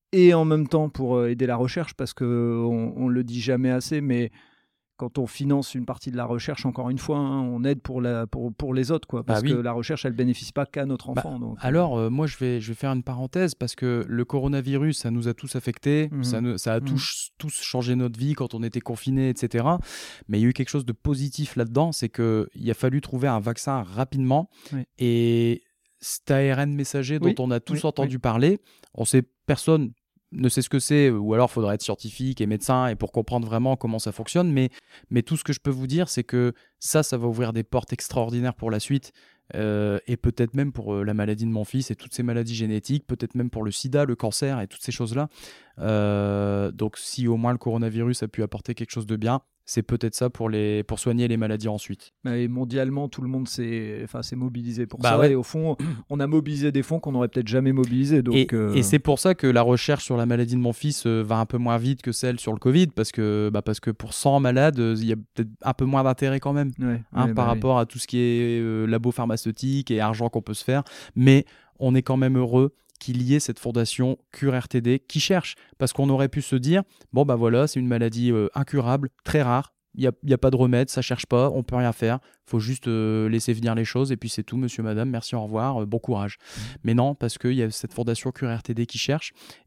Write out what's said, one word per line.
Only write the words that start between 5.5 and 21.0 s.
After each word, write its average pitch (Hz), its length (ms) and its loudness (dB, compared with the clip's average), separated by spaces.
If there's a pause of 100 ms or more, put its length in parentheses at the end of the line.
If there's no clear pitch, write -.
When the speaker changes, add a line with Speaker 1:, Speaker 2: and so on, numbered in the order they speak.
Speaker 1:
une 123 100 -4
partie 127 240 -10
de 123 60 -6
la 123 80 -4
recherche, 120 420 -4
encore 123 240 -4
une 131 100 -2
fois, 151 180 -2
hein, 135 240 -2
on 123 240 -2
aide 139 160 0
pour 127 180 -6
la, 120 280 -2
pour, 120 280 -6
pour 135 180 -4
les 131 180 0
autres, 160 180 -2
quoi, 117 140 -4
Speaker 2:
Bah - 100 -20
Speaker 1:
parce 107 80 2
Speaker 2:
oui. 131 80 2
Speaker 1:
que 135 60 2
la 120 180 -2
recherche, 120 320 -4
elle 131 80 -2
bénéficie 123 400 -2
pas 143 120 -2
qu'à 139 200 -6
notre 135 260 -6
Speaker 2:
Bah, 127 140 -2
Speaker 1:
enfant, 143 120 -8
donc, 117 200 -8
euh. 127 100 -6
Speaker 2:
alors, 147 300 2
euh, 113 120 2
moi, 143 180 0
je 139 100 -10
vais, 123 240 -2
je 107 80 -8
vais 117 60 -6
faire 135 180 -4
une 127 100 -2
parenthèse, 135 520 -2
parce 123 200 -6
que 120 320 0
le 120 160 0
coronavirus, 139 760 0
ça 117 120 -2
nous 120 160 0
a 120 60 0
tous - 240 -10
affectés, 143 560 0
Speaker 1:
Mhm. 139 100 -2
Speaker 2:
ça 123 160 0
nous, 120 180 -2
ça 113 180 -2
a 113 40 0
Speaker 1:
Mhm. 127 60 -4
Speaker 2:
tous, 135 520 -4
tous 151 240 -8
changé 123 360 -2
notre 123 200 -2
vie 139 180 -2
quand 123 180 -6
on 113 100 -6
était 117 160 -6
confinés, 131 520 0
et - 40 0
cetera. 127 440 0 (500)
Mais 104 100 2
il 110 40 6
y - 20 6
a 120 40 6
eu 127 40 4
quelque 131 160 -4
chose 139 160 -2
de 120 80 -4
positif 143 640 -4